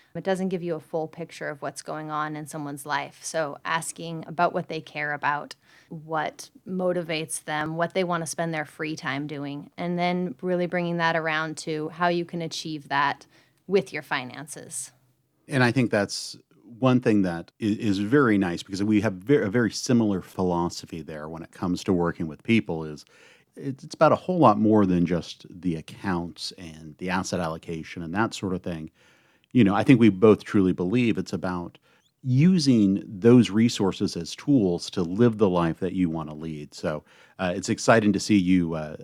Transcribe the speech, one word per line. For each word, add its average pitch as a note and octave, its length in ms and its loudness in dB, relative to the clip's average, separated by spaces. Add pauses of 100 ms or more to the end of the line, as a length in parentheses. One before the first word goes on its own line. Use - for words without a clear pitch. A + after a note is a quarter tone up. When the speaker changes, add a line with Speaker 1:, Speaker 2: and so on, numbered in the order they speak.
(160)
Speaker 1:
it E3 80 -10
doesn't F#3+ 260 0
give F3 140 -4
you E3+ 100 -4
a D#3 60 -6
full D#3+ 280 -6
picture D#3+ 420 -12
of D3 120 -10
what's - 220 -10
going D#3 260 -10
on D#3 260 -4
in D#3 120 -10
someone's D3 400 -10
life. C#3+ 340 -6
So D3+ 440 -4
asking E3 640 -6
about E3+ 240 0
what F3 160 -6
they D#3+ 140 -8
care D3+ 320 -6
about, D3 400 -4 (360)
what D#3 600 -8 (180)
motivates F3 760 -4
them, D#3 320 -4
what E3 180 -2
they F#3+ 100 0
want E3+ 200 -2
to D#3 40 -8
spend E3 240 -4
their D#3 140 -4
free D#3 300 -8
time D3 320 -6
doing, C#3+ 500 -8
and F3 220 -4
then F3+ 420 -2
really F3+ 240 0
bringing E3+ 320 -2
that E3 180 2
around D#3+ 420 -2
to D#3 320 -6
how F3 180 0
you F3 180 0
can E3+ 160 -8
achieve D#3 460 -8
that C#3+ 400 0 (400)
with F#3+ 260 0
your D3+ 80 -6
finances. C#3 920 -10 (560)
Speaker 2:
And C3 160 2
I A#2+ 80 4
think A#2+ 200 2
that's - 440 -2 (440)
one B2+ 200 4
thing G#2+ 220 4
that E2+ 300 -4 (100)
i-, A2+ 40 -4
is G#2 340 0
very A2 380 4
nice F2 260 0
because F#2+ 200 -6
we G#2+ 180 4
have G#2+ 120 0
ver-, G#2+ 300 0
a G#2 60 -2
very A2+ 220 0
similar G#2+ 500 0
philosophy F2 800 -4
there D#2 280 -12
when D#2+ 140 -12
it - 80 -20
comes F2+ 320 -4
to G2 100 2
working E2+ 340 0
with D2 160 -14
people F2+ 400 0
is D2+ 220 -12 (500)
it's, C3+ 280 -10
it's D#3 120 -16
about D3+ 160 6
a - 40 4
whole F3+ 240 -4
lot G#2+ 200 6
more G#2+ 260 6
than F2 200 4
just E2 440 -4
the F2 260 -6
accounts E2+ 800 -8
and D#2 400 -16
the F2+ 120 -6
asset F2+ 300 -2
allocation E2 640 -8
and D#2+ 100 -8
that G#2+ 200 -2
sort F#2 200 -6
of F2+ 80 -6
thing. D#2+ 300 -10 (600)
You B2 120 6
know, G2 120 6
I G#2+ 80 2
think B2 160 8
we A2+ 100 8
both G2+ 340 6
truly F#2 300 2
believe G#2 440 0
it's F2+ 160 -8
about F2+ 440 -6 (460)
using B2+ 840 4
those A2+ 420 8
resources G#2 680 0
as E2 180 -10
tools G2 540 0
to F#2+ 140 -2
live G#2+ 340 2
the G#2+ 100 4
life E2+ 320 2
that F2 140 -4
you F#2 160 2
want D#2+ 200 -6
to D#2 60 -12
lead. D2+ 380 -10
So, D2+ 300 -6 (340)
uh, F#2 180 -2
it's G2 140 -6
exciting A2 440 4
to F#2+ 60 2
see G#2+ 180 2
you, F2+ 360 4
uh, D#2 300 -8